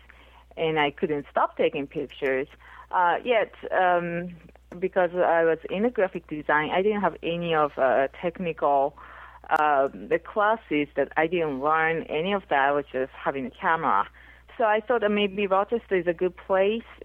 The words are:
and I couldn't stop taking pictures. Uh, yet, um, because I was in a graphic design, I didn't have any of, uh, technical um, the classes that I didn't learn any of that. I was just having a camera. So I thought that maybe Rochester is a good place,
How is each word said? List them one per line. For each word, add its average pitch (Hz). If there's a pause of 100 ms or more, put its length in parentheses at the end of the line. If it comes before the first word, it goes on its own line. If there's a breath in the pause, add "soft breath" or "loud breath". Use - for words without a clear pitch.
(560 loud breath)
and 160
I 143
couldn't 147
stop -
taking 160
pictures. 135 (420 loud breath)
Uh, 175
yet, 226 (180)
um, 175 (440)
because 180
I 165
was 160 (100)
in 190
a 247
graphic 185
design, 151
I 180
didn't 208
have 170
any 170
of, 151
uh, 131 (100)
technical 156 (640 loud breath)
um, 139
the 170
classes 208
that 139
I 160
didn't 160
learn 160
any 170
of 196
that. 139
I 143
was 143
just 131
having 139
a -
camera. 151 (500 loud breath)
So 247
I 214
thought 233
that 208
maybe 208
Rochester 202
is 170
a 175
good 180
place, 202 (220)